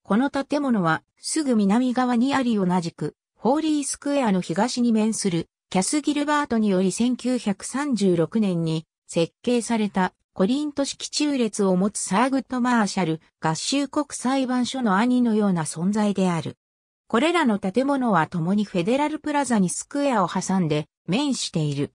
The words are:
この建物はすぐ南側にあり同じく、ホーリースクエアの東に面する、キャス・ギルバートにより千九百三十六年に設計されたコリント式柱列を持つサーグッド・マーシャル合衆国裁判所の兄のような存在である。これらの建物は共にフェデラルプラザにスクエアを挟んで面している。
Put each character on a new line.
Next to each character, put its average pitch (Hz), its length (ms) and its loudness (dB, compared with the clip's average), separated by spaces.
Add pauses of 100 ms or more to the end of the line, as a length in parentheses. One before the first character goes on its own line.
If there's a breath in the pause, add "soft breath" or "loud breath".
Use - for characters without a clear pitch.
こ 196 140 -2
の 269 140 2
建 277 300 -2
物 247 220 0
は 160 220 0 (160)
す - 240 -4
ぐ 254 120 2
南 220 380 2
側 247 220 0
に 254 180 2
あ 269 80 0
り 240 140 0
同 196 100 0 (140)
じ 165 140 -6
く、 - 220 -8 (200)
ホ 262 220 0
ー - 20 0
リ 302 220 0
ー - 20 -6
ス - 140 -6
ク 285 180 -2
エ 269 80 2
ア 214 80 2
の 185 80 2
東 208 420 -2
に 240 120 2
面 220 200 2
す 202 160 -2
る、 170 200 -2 (200)
キ 185 100 0
ャ - 40 2
ス・ 302 180 0
ギ 294 120 -2
ル 285 120 -2
バ 294 160 2
ー 285 60 -4
ト 226 100 0
に 214 120 2
よ 185 120 2
り 190 120 2
千 247 240 0
九 247 200 -2
百 202 280 -4
三 277 280 -4
十 190 220 2
六 165 240 0
年 180 240 0
に 160 240 -4 (200)
設 165 260 -2 (100)
計 240 180 2
さ 233 160 -2
れ 208 120 0
た 185 240 0 (240)
コ 190 80 4
リ 269 180 0
ン 294 80 -4
ト 277 140 -2
式 - 240 -10
柱 294 260 -2
列 220 300 0
を 190 100 2
持 196 140 2
つ - 80 -8
サ 214 280 0
ー 277 40 0
グ 269 80 0
ッ - 100 -4
ド・ 254 140 -4
マ 240 220 2
ー - 20 2
シ 190 140 -4
ャ 180 80 0
ル 160 140 -2 (180 soft breath)
合 160 160 0
衆 277 320 -2
国 196 240 -2
裁 262 340 -2
判 247 220 -2
所 262 160 -6
の 190 140 2
兄 247 260 2
の 226 100 2
よ 208 140 2
う 190 60 2
な 165 100 0
存 165 260 -4
在 208 240 0
で 185 160 2
あ 170 100 -2
る。 135 180 -10 (500)
こ 226 140 0
れ 330 120 2
ら 330 120 2
の 214 120 2
建 240 300 0
物 262 240 0
は 160 160 4
共 175 260 -2
に 208 100 2
フ 196 140 -4
ェ 175 60 0
デ 233 140 0
ラ 294 100 0
ル 302 100 -4
プ 302 160 -4
ラ 285 120 0
ザ 233 120 0
に 180 140 4
ス - 160 -8
ク 285 160 -2
エ 269 100 2
ア 202 100 2
を 160 60 0
挟 190 300 -2
ん 170 80 2
で 151 220 -2 (180)
面 262 260 0
し - 180 -6
て 170 100 -2
い 147 120 -2
る。 139 240 -4